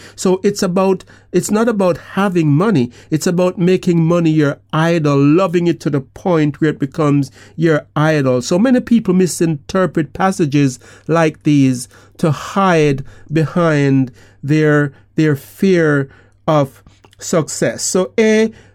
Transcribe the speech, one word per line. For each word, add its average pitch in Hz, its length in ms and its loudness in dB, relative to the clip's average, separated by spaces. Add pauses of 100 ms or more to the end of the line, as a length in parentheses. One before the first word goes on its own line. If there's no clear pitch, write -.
(160)
So 185 280 -2
it's 202 200 -2
about, 190 400 0 (300)
it's 180 180 -2
not 220 160 2
about 190 300 0
having 180 540 -2
money. 147 380 2 (200)
It's 156 180 -2
about 180 300 0
making 175 480 0
money 170 240 2
your 147 300 0 (120)
idol, 156 500 0
loving 170 460 2
it 170 140 -2
to 160 80 -6
the 143 100 -2
point 151 600 -2
where 156 80 2
it 143 100 -6
becomes 143 520 -2 (260)
your 147 280 0 (120)
idol. 147 440 0
So 175 160 -2
many 247 220 2
people 233 340 0
misinterpret 175 1000 -2
passages 147 640 0 (260)
like 160 380 -2
these 131 460 0 (280)
to 165 140 0
hide 156 720 0 (280)
behind 143 800 0 (300)
their, 147 520 0 (220)
their 156 200 2
fear 151 720 0 (400)
of 147 340 -2 (360)
success. - 640 -4
So 190 340 -2
A, 220 360 2 (220)